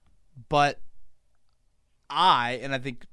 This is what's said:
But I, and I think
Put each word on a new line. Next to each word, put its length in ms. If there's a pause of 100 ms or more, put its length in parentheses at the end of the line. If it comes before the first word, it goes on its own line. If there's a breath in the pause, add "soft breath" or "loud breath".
(500)
But 300 (1300)
I, 520
and 120
I 40
think 340